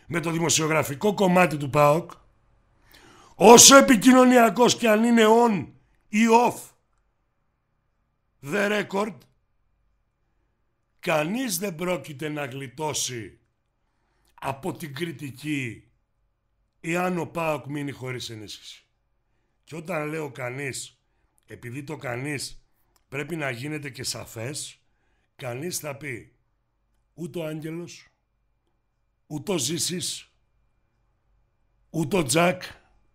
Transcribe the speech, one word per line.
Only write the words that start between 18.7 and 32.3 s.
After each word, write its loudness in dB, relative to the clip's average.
Και -18
όταν -8
λέω -8
κανείς, -10
επειδή -14
το -12
κανείς -10
πρέπει -8
να -6
γίνεται -10
και -14
σαφές, -10
κανείς -10
θα -10
πει -14
ούτε -12
ο -8
Άγγελος, -12
ούτε -8
ο -2
Ζήσης, -6
ούτε -4
ο 0
Τζακ, 0